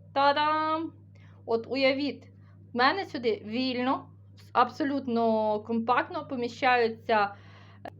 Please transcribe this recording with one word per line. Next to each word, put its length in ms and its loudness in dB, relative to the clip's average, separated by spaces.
Та-дам! 800 2
От 220 -2
уявіть, 580 0
в 40 -8
мене 300 2
сюди 400 -4
вільно, 600 -2
абсолютно 1080 0
компактно 680 -2
поміщаються 1080 0